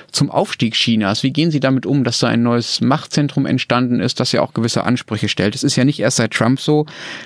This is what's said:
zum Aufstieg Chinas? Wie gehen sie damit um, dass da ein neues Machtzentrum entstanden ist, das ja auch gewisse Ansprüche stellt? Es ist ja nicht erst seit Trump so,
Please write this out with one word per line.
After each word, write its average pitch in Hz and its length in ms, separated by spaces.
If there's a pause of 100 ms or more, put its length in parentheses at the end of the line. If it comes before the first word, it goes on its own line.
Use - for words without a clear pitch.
(120)
zum - 180
Aufstieg 135 440
Chinas? 110 480
Wie 135 100
gehen 151 180
sie 151 100
damit 131 260
um, 135 180
dass 123 140
da 127 100
ein 117 140
neues 120 400
Machtzentrum 139 640
entstanden 123 540
ist, 110 200
das 127 120
ja - 100
auch - 100
gewisse 113 320
Ansprüche 107 460
stellt? 104 240
Es - 100
ist 135 120
ja 127 100
nicht 147 140
erst 110 180
seit 110 140
Trump 123 280
so, 151 240 (420)